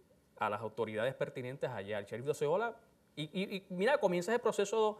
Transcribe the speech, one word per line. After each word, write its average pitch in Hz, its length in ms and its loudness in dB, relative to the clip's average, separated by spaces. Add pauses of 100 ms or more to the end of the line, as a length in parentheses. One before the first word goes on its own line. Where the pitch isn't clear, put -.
(380)
a 107 120 2
las 104 100 -2
autoridades 110 540 -2
pertinentes 139 560 -4
allá. 104 300 -4
El 104 60 -8
sheriff 117 180 -8
de 147 80 -2
Osceola, 185 440 0 (380)
y, 147 180 -6
y, 202 240 -4
y 190 120 -8
mira, 202 300 2
comienza 180 360 2
el 240 60 4
proceso, 214 600 2